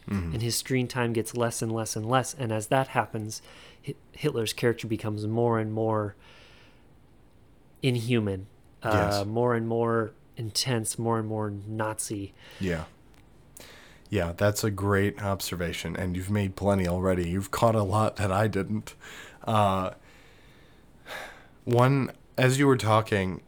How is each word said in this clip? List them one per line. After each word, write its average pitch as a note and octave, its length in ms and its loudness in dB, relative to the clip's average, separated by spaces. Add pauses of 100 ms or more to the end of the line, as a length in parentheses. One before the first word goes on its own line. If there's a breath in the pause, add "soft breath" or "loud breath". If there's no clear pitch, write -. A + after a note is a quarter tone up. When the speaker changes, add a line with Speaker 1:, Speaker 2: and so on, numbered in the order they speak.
Speaker 1:
Mm-hmm. F2+ 240 -2
Speaker 2:
And A2 100 -2
his A#2 140 -2
screen B2+ 320 0
time A#2+ 240 0
gets A2+ 240 -2
less A#2 240 0
and A2+ 100 -2
less A2+ 260 -4
and A2 120 -4
less. B2+ 240 2
And A#2+ 180 -6
as A2 180 -2
that C3+ 200 2
happens, A2 540 -4 (420 loud breath)
Hi-, C#3 100 -8 (180)
Hitler's A#2+ 420 -2
character A#2 320 0
becomes G#2+ 400 -4
more A2+ 320 2
and A2 120 -2
more A2 460 0 (1700 loud breath)
inhuman, A2+ 640 0 (360)
uh, G#2 360 2
Speaker 1:
Yes. G2+ 80 -2
Speaker 2:
more A#2 280 2
and A2+ 140 -2
more A2+ 440 0 (260)
intense, A2+ 600 -2
more A2+ 200 0
and A2 100 -4
more G#2+ 220 -2
Nazi. G#2+ 840 -6 (260 loud breath)
Speaker 1:
Yeah. E2+ 260 -2 (1200 loud breath)
Yeah, F2 260 0
that's G#2 300 2
a A2+ 60 2
great G2+ 520 2
observation, F2 720 -4
and F2+ 220 -4
you've F#2 140 -6
made G2+ 260 0
plenty G2 320 2
already. F#2 400 0
You've F#2+ 220 -4
caught A2+ 240 4
a G#2+ 80 2
lot G#2+ 340 0
that A#2 160 -2
I G#2 160 2
didn't. G2 460 -4 (520 loud breath)
Uh, G2 440 2 (1700 loud breath)
one, B2 480 4 (240)
as C3 220 4
you C#3+ 80 6
were C3+ 100 8
talking, G#2+ 720 2